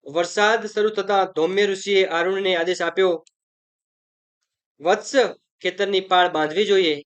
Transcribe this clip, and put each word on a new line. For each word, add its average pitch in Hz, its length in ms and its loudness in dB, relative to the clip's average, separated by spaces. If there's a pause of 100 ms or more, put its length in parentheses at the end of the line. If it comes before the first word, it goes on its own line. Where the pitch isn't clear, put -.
વરસાદ 208 600 0
શરૂ 214 240 -2
થતા 196 360 0
ધૌમ્ય 190 420 0
ઋષિએ 196 380 0
આરુણીને 185 500 -2
આદેશ 170 260 -2
આપ્યો, 170 440 0 (1500)
"વત્સ, 185 360 0 (460)
ખેતરની 190 400 -2
પાળ 180 300 2
બાંધવી 156 340 0
જોઈએ. 175 400 0